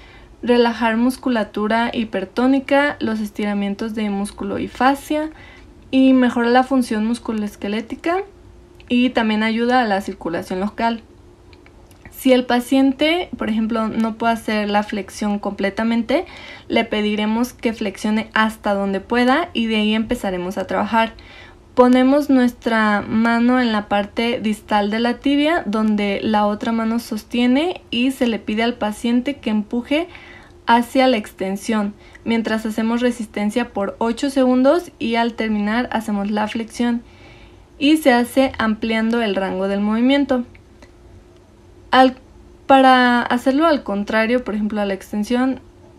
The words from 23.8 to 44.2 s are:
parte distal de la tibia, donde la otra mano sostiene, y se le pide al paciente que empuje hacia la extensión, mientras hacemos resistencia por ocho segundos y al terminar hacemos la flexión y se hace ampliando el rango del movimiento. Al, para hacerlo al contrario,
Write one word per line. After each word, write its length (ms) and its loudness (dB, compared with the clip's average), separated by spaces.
parte 540 -2
distal 500 -2
de 80 -2
la 220 -2
tibia, 440 0
donde 600 0
la 200 2
otra 280 -2
mano 260 -2
sostiene, 840 -2
y 180 0
se 160 -2
le 140 -2
pide 240 -4
al 100 -2
paciente 600 -2
que 140 -6
empuje 580 -2
hacia 400 2
la 120 2
extensión, 760 -4
mientras 420 -2
hacemos 340 -2
resistencia 680 -2
por 300 -4
ocho 300 -2
segundos 680 4
y 160 -4
al 200 0
terminar 580 -2
hacemos 400 -4
la 160 -2
flexión 560 -4
y 200 4
se 140 4
hace 460 2
ampliando 640 0
el 140 0
rango 320 -2
del 120 -2
movimiento. 640 2
Al, 240 6
para 560 6
hacerlo 460 0
al 160 0
contrario, 580 0